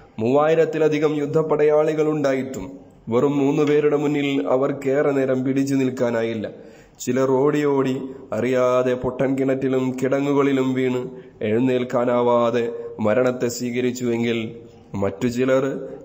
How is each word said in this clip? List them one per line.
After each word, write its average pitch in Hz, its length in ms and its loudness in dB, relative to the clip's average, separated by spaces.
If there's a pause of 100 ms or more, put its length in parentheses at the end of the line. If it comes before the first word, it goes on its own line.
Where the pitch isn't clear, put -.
(180)
മൂവായിരത്തിലധികം 151 960 2
യുദ്ധപ്പടയാളികൾ 151 960 2
ഉണ്ടായിട്ടും 135 600 -4 (380)
വെറും 139 300 2
മൂന്ന് 139 240 2
പേരുടെ 147 340 2
മുന്നിൽ 143 520 0
അവർക്കേറെ 139 600 0
നേരം 131 340 0
പിടിച്ചു 135 300 0
നിൽക്കാനായില്ല. 117 760 -2 (500)
ചിലർ 131 300 0
ഓടി 147 340 2
ഓടി 135 380 0 (300)
അറിയാതെ 127 640 2
പൊട്ടൻ 131 440 -2
കിണറ്റിലും 131 640 0
കിടങ്ങുകളിലും 139 720 2
വീണ് 127 340 0 (340)
എഴുന്നേൽക്കാനാവാതെ 120 1300 2 (280)
മരണത്തെ 123 480 2
സ്വീകരിച്ചുവെങ്കിൽ 120 1080 -2 (380)
മറ്റു 98 340 -2
ചിലർ 131 600 0 (160)